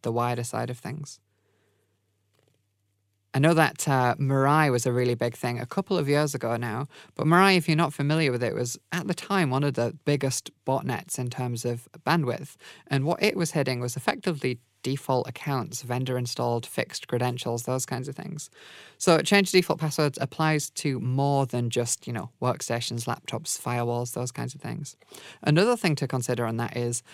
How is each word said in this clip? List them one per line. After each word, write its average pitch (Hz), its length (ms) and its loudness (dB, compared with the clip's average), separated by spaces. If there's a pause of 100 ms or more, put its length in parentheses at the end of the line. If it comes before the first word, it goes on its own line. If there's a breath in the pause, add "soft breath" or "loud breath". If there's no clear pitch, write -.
the 120 100 -4
wider 120 320 -2
side 117 280 -6
of 120 80 -10
things. - 420 -12 (2250)
I 139 40 2
know 156 140 6
that, - 340 4
uh, 127 320 4
Mirai 139 540 4
was 123 140 0
a 127 60 2
really 123 220 2
big 117 220 -2
thing 120 240 -4
a 120 60 -6
couple 190 320 -2
of 143 100 0
years 143 260 2
ago 117 220 -2
now, 117 320 -4 (260 loud breath)
but - 120 -2
Mirai, 185 320 10
if 156 100 0
you're 156 80 4
not 151 160 2
familiar 147 400 2
with 120 100 -2
it, 117 120 0
was 120 240 -4 (140)
at 180 140 -4
the 185 80 -2
time 180 360 0
one 131 120 2
of 143 120 0
the 120 200 -2 (120)
biggest 139 440 -2 (160)
botnets 131 520 -4
in 123 100 -4
terms 120 380 -6
of 120 200 -4 (180)
bandwidth. 143 520 0 (320 loud breath)
And 135 160 2
what 165 180 0
it 214 140 2
was 170 160 0
hitting 131 260 0
was 123 160 -6
effectively 143 640 -2 (240)
default 131 460 0
accounts, 127 540 -6
vendor 127 360 -2
installed 120 480 -2
fixed - 400 -6
credentials, 120 560 -2
those 127 240 -2
kinds 131 220 -6
of 135 80 -10
things. - 340 -12 (480 loud breath)
So 170 220 6
change 202 320 4
default - 260 4
passwords 151 420 0
applies 156 500 0
to 135 280 -4
more 139 480 2
than 120 240 -2
just, - 380 -2
you 120 40 -6
know, 113 180 -6 (120)
workstations, 117 640 -4
laptops, - 580 -6
firewalls, 120 520 -2
those 123 180 -6
kinds 127 240 -8
of 139 40 -18
things. 123 360 -10 (440 loud breath)
Another 196 360 4
thing 160 180 2
to 139 140 -4
consider 120 360 -2
on 113 120 -2
that 117 200 -4
is 120 380 -4